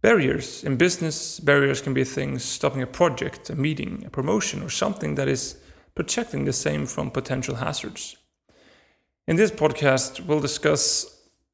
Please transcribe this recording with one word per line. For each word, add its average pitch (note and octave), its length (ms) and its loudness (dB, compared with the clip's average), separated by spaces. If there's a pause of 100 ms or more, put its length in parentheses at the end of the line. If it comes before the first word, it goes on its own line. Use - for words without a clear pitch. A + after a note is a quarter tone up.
Barriers. D#3+ 600 4
In C#3 140 0
business, E3+ 640 0
barriers C#3+ 400 4
can C#3 120 -4
be C3 120 2
things C#3 400 -4
stopping C3+ 380 -2
a B2+ 40 -4
project, - 640 0
a D#3+ 60 -4
meeting, D3 500 -2
a - 40 -14
promotion, D3+ 520 -2
or - 80 -6
something D3+ 460 -2
that C3+ 100 0
is C3+ 300 -2 (400)
protecting D#3+ 480 -2
the C#3 80 0
same D3 340 -2
from D3 240 -4
potential C3 460 -4
hazards. - 580 -6 (1120)
In E3 80 2
this F3+ 160 6
podcast, D3 760 2
we'll D3+ 140 2
discuss - 840 0 (320)